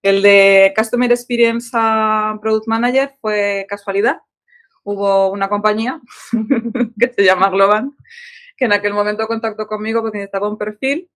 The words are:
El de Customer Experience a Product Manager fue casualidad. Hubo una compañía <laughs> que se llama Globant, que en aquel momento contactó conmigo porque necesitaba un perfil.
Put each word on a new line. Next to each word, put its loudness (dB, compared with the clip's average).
El 2
de 6
Customer 0
Experience 0
a 0
Product -2
Manager 0
fue -2
casualidad. -2
Hubo 0
una -4
compañía -2
<laughs> -2
que 2
se -2
llama 2
Globant, 2
que -2
en 0
aquel -2
momento -2
contactó -6
conmigo -4
porque -6
necesitaba -4
un -4
perfil. -6